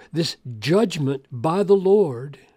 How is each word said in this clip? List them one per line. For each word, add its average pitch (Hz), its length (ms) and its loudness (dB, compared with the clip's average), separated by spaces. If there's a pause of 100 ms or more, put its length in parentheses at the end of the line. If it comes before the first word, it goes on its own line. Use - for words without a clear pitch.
(120)
this 160 240 -4 (220)
judgment 151 720 0
by 156 320 -2
the 196 140 4
Lord 175 600 0 (180)